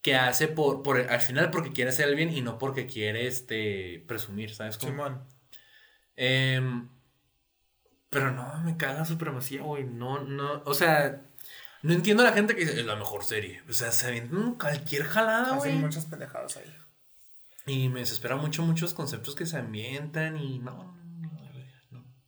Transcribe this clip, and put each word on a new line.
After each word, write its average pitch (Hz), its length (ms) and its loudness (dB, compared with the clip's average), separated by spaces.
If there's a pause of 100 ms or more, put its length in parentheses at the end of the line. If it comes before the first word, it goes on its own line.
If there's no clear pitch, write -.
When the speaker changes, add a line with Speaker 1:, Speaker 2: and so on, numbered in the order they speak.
Speaker 1:
que 143 140 4
hace 127 320 4
por, 147 340 4
por, 131 160 4
al 120 220 2
final 151 320 2
porque 165 220 -2
quiere 123 160 2
hacer 143 180 2
el 143 80 6
bien 165 160 2
y 139 100 -2
no 117 160 -4
porque 131 280 -2
quiere, 107 420 -2
este, 101 800 -4
presumir, 107 480 -6
¿sabes 110 220 -8
cómo? - 140 -4
Speaker 2:
Simón. 135 320 -6 (920)
Speaker 1:
Em, 131 720 2 (1200)
pero 135 220 2
no, 131 320 -6
me 165 140 0
caga 143 260 0
Supremacía, 147 580 -4
güey. 147 220 -4
No, 127 400 -4
no, 143 420 -4
o 143 80 0
sea, 156 480 4 (600)
no 156 120 4
entiendo 208 300 6
a 240 40 10
la 208 60 6
gente 208 220 4
que - 60 0
dice, 143 180 2
"Es 117 60 0
la 110 100 -2
mejor 101 300 -6
serie". 98 440 -4
O 120 40 -8
sea, 117 180 2
se 127 160 2
avientan 139 480 0
cualquier 151 480 -2
jalada, 220 520 2
Speaker 2:
Hacen - 20 0
Speaker 1:
güey. 285 180 0
Speaker 2:
muchas 160 300 0
pendejadas - 520 -10
ahí. 50 160 -18 (960)
Speaker 1:
Y 131 220 2
me 127 100 -2
desespera 117 360 -2
mucho 156 280 0
muchos 165 300 2
conceptos 139 420 -6
que 175 100 -4
se 160 120 -4
ambientan 143 800 -4
y 135 220 -4
no, 127 360 -12 (260)
no, 160 80 -8
no, - 0 -
no, 135 220 -16 (400)
no. 123 140 -18 (220)